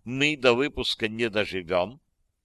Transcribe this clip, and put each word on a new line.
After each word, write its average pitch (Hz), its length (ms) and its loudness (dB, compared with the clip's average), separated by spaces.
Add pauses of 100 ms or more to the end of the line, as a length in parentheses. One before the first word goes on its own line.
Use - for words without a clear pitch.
мы 139 320 0
до 127 180 4
выпуска 127 540 -2
не 113 220 -2
доживём". 92 720 -2 (440)